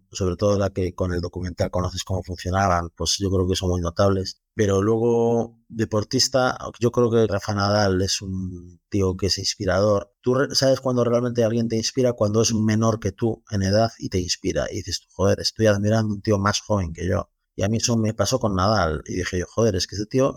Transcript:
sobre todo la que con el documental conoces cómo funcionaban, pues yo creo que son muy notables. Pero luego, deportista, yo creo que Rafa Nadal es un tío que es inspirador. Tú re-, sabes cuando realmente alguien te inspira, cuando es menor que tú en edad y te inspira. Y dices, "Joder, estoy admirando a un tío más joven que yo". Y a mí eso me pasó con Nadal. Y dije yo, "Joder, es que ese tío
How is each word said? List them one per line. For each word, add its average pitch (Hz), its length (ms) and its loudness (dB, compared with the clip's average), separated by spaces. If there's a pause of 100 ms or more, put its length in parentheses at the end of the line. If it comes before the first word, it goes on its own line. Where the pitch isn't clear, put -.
(100)
sobre 90 260 -2
todo 101 220 2
la 98 100 0
que 92 260 -4
con 90 200 -4
el 85 80 -2
documental 90 480 -6
conoces 90 340 -4
cómo 92 180 -6
funcionaban, 90 720 -2
pues - 240 -4
yo 98 120 -2
creo 92 180 2
que 92 80 0
son 92 140 -2
muy 90 100 0
notables. 95 640 0 (120)
Pero 98 280 2
luego, 117 760 0 (100)
deportista, 113 920 0 (200)
yo 113 140 2
creo 120 180 2
que 113 160 4
Rafa 101 280 -2
Nadal 101 480 2
es - 180 -2
un 90 680 -8
tío 95 260 0
que 92 120 0
es 90 100 0
inspirador. 98 840 0
Tú 123 140 2
re-, 143 200 0
sabes 135 260 0
cuando 123 240 0
realmente 120 380 0
alguien 113 260 2
te 113 80 -2
inspira, 123 360 0
cuando 107 300 2
es 113 100 0
menor 110 480 2
que 98 120 -2
tú - 380 -2
en 98 120 -2
edad 104 360 2
y 135 120 -8
te 95 100 0
inspira. 82 500 -2
Y 92 60 -8
dices, - 340 -10
"Joder, 98 300 0
estoy 107 280 0
admirando 104 440 2
a 101 40 -4
un 98 40 -10
tío 104 180 2
más 101 220 0
joven 95 320 -2
que 82 160 -6
yo". 92 220 -2 (240)
Y - 100 -2
a 101 40 0
mí 110 100 0
eso 117 200 0
me 110 160 0
pasó 113 260 -2
con 104 140 0
Nadal. 90 520 0
Y 110 80 -8
dije 90 240 -4
yo, 85 100 -4
"Joder, 110 260 0
es 95 120 -2
que 92 100 -12
ese 107 100 -6
tío 131 300 0